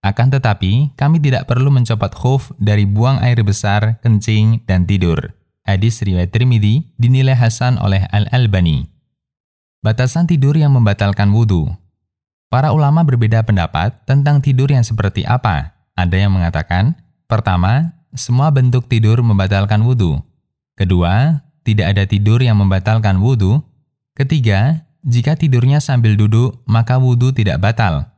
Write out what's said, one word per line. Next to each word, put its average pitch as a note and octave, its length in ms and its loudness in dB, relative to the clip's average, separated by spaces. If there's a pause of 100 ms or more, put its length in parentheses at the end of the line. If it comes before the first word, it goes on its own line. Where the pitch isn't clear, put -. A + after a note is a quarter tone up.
Akan G#2 240 0
tetapi, B2+ 720 -2
kami D3+ 240 0
tidak C3+ 240 -2
perlu B2+ 240 0
mencopot A2+ 400 0
khuf C3 480 -4
dari G#2 240 0
buang G#2+ 400 0
air A#2+ 160 0
besar, G#2 640 -2
kencing, A2 640 0
dan F#2 160 2
tidur. F2 480 -2 (320)
Hadis G2+ 400 -2
riwayat F2+ 320 -2
Tirmidzi, A#2 640 0
dinilai C3 400 2
hasan B2 400 0
oleh F#2+ 320 0
Al-Albani. G2+ 720 0 (960)
Batasan B2+ 480 -2
tidur D3 320 0
yang C#3+ 160 2
membatalkan G2+ 560 0
wudhu. G2+ 400 0 (840)
Para C3+ 160 0
ulama D3+ 320 2
berbeda A#2 400 2
pendapat F#2 640 -2
tentang C#3+ 320 2
tidur C3+ 320 0
yang B2+ 160 2
seperti G#2+ 400 -4
apa. F2+ 480 -4 (240)
Ada F#2 300 0
yang F#2+ 100 0
mengatakan, F2+ 560 -2 (320)
pertama, A2 720 -2 (160)
semua C3+ 400 -2
bentuk B2+ 320 2
tidur A2+ 400 2
membatalkan G2+ 560 0
wudhu. G2+ 400 0 (560)
Kedua, G2 640 0 (240)
tidak G2+ 320 0
ada G2+ 80 2
tidur G#2 400 2
yang G#2+ 160 2
membatalkan G2 560 0
wudhu. G#2+ 400 2 (560)
Ketiga, C3 720 0 (160)
jika B2 320 0
tidurnya C#3 480 0
sambil A2+ 320 0
duduk, G#2+ 560 0
maka A#2 320 2
wudhu B2+ 320 2
tidak G2+ 240 -2
batal. F#2+ 600 -2